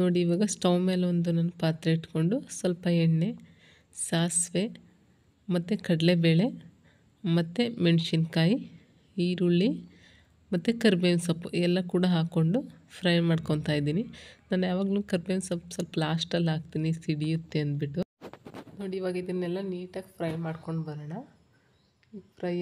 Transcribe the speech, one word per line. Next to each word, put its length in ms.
ನೋಡಿ, 240
ಇವಾಗ 280
ಸ್ಟವ್ 240
ಮೇಲೆ 240
ಒಂದು 260
ನಾನು 160
ಪಾತ್ರೆ 340
ಇಟ್ಕೊಂಡು 400
ಸ್ವಲ್ಪ 300
ಎಣ್ಣೆ, 260
ಸಾಸಿವೆ, 560
ಮತ್ತು 200
ಕಡಲೆಬೇಳೆ, 580
ಮತ್ತು 280
ಮೆಣಸಿನ್ಕಾಯಿ, 720
ಈರುಳ್ಳಿ, 420
ಮತ್ತು 180
ಕರಿಬೇವಿನ 420
ಸೊಪ್ಪು 220
ಎಲ್ಲ 120
ಕೂಡ 120
ಹಾಕ್ಕೊಂಡು 460
ಫ್ರೈ 180
ಮಾಡ್ಕೊತಾ 520
ಇದ್ದೀನಿ. 240
ನಾನು 220
ಯಾವಾಗಲೂ 320
ಕರಿಬೇವಿನ 380
ಸೊಪ್ಪು 260
ಸ್ವಲ್ಪ 180
ಲಾಸ್ಟಲ್ಲಿ 500
ಹಾಕ್ತೀನಿ, 360
ಸಿಡಿಯುತ್ತೆ 600
ಅಂದ್ಬಿಟ್ಟು. 360
ನೋಡಿ, 220
ಇವಾಗ 220
ಇದನ್ನೆಲ್ಲ 380
ನೀಟಾಗಿ 460
ಫ್ರೈ 140
ಮಾಡ್ಕೊಂಡು 420
ಬರೋಣ. 240
ಫ್ರೈ 220